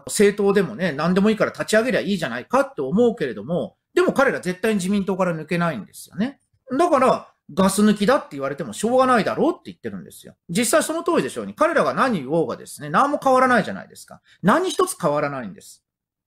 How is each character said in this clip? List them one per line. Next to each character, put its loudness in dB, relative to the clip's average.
政 2
党 4
で 4
も -4
ね、 -2
何 0
で 4
も 4
い 4
い -4
か 0
ら 0
立 -8
ち 2
上 4
げ -2
り 2
ゃ 0
い -2
い 0
じ -6
ゃ -4
な -8
い -12
か 2
っ -6
て -6
思 2
う 0
け -4
れ -4
ど -10
も、 -6
で 4
も 2
彼 2
ら -2
絶 -6
対 0
に 2
自 -2
民 0
党 -2
か 0
ら 0
抜 -8
け -2
な 0
い -10
ん -12
で -20
す -20
よ -20
ね。 -4
だ 4
か 4
ら、 0
ガ 2
ス 0
抜 6
き -2
だ 4
っ -8
て -16
言 -10
わ -2
れ -6
て -8
も -10
し -8
ょ 0
う 4
が 6
な 4
い 2
だ -2
ろ 2
う 2
っ -4
て -20
言 -14
っ -20
て -10
る -10
ん -14
で -20
す -20
よ。 -20
実 2
際 2
そ -4
の -6
通 0
り 2
で -6
し -12
ょ -6
う -10
に、 -10
彼 0
ら 2
が 0
何 0
言 -8
お 2
う -4
が -8
で -16
す -18
ね、 -10
何 2
も -2
変 2
わ 4
ら 4
な 2
い 2
じ -8
ゃ -8
な -12
い -20
で -20
す -20
か。 -20
何 2
一 0
つ -10
変 0
わ 0
ら -2
な -8
い -10
ん -14
で -20
す。 -20